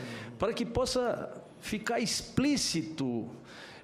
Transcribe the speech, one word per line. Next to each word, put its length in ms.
para 120
que 140
possa 720
ficar 400
explícito 1300